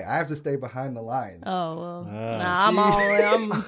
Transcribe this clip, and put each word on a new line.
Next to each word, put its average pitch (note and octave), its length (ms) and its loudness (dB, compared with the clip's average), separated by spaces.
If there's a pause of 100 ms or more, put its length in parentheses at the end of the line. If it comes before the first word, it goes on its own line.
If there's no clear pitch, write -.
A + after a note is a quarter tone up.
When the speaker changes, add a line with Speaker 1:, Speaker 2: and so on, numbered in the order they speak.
Speaker 1:
A. F2 40 -8
I B2 100 0
have D#3+ 100 -2
to D3 80 -4
stay C#3+ 180 -2
behind C3 420 -6
the A2+ 60 -8
lines. A2+ 420 -6
Speaker 2:
Oh, F3 320 -4
well, F3 320 -10
Speaker 3:
Ah. - 300 -6
Speaker 2:
nah, F3+ 300 2
I'm - 60 4
Speaker 1:
She G3+ 500 4
Speaker 2:
all, G#3 100 4
I'm, A3 340 0